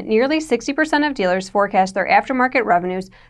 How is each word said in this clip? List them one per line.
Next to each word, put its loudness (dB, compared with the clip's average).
nearly 2
sixty -4
percent 0
of -2
dealers -2
forecast 0
their -2
aftermarket 2
revenues 0